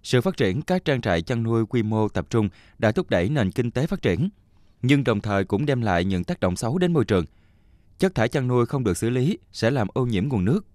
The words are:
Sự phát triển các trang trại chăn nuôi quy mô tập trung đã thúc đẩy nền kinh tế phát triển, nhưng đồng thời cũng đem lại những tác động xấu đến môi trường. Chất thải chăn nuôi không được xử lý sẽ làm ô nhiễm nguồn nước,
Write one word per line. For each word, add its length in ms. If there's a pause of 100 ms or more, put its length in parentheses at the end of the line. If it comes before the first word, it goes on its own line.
Sự 180
phát 160
triển 240
các 240
trang 160
trại 200
chăn 220
nuôi 220
quy 180
mô 260
tập 200
trung 200 (280)
đã 140
thúc 180
đẩy 200
nền 220
kinh 200
tế 160
phát 140
triển, 280 (520)
nhưng 220
đồng 180
thời 220
cũng 220
đem 160
lại 240
những 180
tác 160
động 160
xấu 220
đến 160
môi 120
trường. 200 (720)
Chất 160
thải 140
chăn 180
nuôi 180
không 180
được 140
xử 120
lý 280 (140)
sẽ 200
làm 220
ô 120
nhiễm 220
nguồn 180
nước, 280